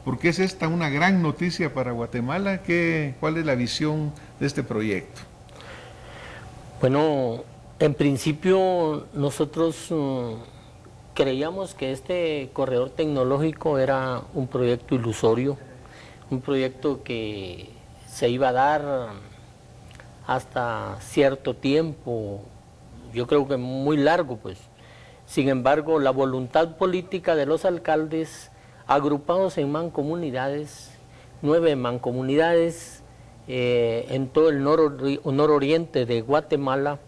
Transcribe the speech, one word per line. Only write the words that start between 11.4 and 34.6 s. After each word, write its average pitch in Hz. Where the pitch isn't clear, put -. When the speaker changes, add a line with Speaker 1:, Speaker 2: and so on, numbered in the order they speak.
Speaker 2:
que 135
este 151
corredor 131
tecnológico 147
era 131
un 131
proyecto 123
ilusorio, 117
un 131
proyecto 131
que 101
se -
iba 127
a 123
dar 139
hasta 113
cierto 135
tiempo, 123
yo 120
creo 143
que 135
muy 135
largo, 143
pues. 95
Sin 139
embargo, 147
la 135
voluntad 135
política 180
de 143
los 160
alcaldes 160
agrupados 147
en 143
mancomunidades, 147
nueve 156
mancomunidades, 135
eh, 120
en 135
todo 156
el 143